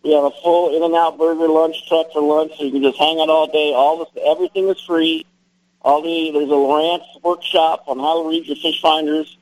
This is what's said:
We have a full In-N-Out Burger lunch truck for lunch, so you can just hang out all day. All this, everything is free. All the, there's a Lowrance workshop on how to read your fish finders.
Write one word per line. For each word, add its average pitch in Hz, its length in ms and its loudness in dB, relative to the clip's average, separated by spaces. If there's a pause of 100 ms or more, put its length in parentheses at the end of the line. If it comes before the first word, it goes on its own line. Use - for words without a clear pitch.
We 151 100 2
have 147 120 4
a 139 60 0 (120)
full 170 320 2
In-N-Out 165 420 0
Burger 160 300 0
lunch 160 400 0
truck 160 240 -2
for 151 100 -2
lunch, 151 360 0
so 147 60 -8
you 135 100 -4
can 135 100 -2
just 135 160 0
hang 160 200 0
out 156 100 0
all 156 180 2
day. 151 260 0
All 143 240 2
this, 160 120 -10 (140)
everything 180 460 0
is 180 120 -4
free. 160 440 -2 (560)
All 147 200 2
the, 165 300 -4
there's 147 180 -2
a 147 40 2
Lowrance 151 500 0 (200)
workshop 170 640 -2
on 131 120 -6
how 160 240 -2
to 156 60 -6
read 165 160 -4
your 143 100 -6
fish 151 260 -6
finders. 156 600 -2